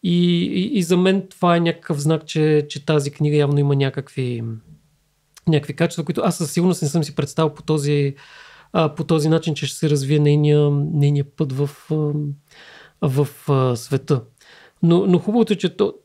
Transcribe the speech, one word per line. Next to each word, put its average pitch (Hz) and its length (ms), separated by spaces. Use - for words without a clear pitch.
И, 175 420
и, 208 320
и 180 60
за 180 140
мен 190 320
това 175 260
е 170 40
някакъв 165 400
знак, 156 260
че, 151 440
че - 160
тази 143 260
книга 147 260
явно 143 220
има 143 160
някакви, 131 680
някакви 147 280
качества, 165 300
които - 160
аз 175 160
със 156 140
сигурност 175 300
не 151 60
съм 156 160
си 143 120
представил 151 340
по 151 140
този, 143 520
а, 151 220
по 156 80
този 156 260
начин, 160 260
че 143 100
ще - 120
се 156 120
развие 143 300
нейния, 147 520
нейния 143 540
път 135 180
в, 139 160
а, 156 40
в, 139 260
а, 131 260
света. 131 480
Но, 170 240
но 175 120
хубавото 220 340
е, - 40
че - 200
то - 160